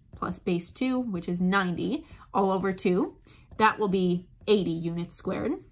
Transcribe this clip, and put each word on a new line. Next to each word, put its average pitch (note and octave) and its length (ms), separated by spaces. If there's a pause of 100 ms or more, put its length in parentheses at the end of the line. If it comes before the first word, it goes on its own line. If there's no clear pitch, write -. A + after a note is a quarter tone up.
(160)
plus - 240
base F3+ 320
two, B3+ 260
which G3+ 300
is F3+ 140
ninety, F3+ 640 (280)
all - 160
over F#3+ 220
two. G3+ 460 (400)
That A3 200
will G#3 120
be F3+ 380 (200)
eighty G3 240
units E3 460
squared. G3+ 340 (200)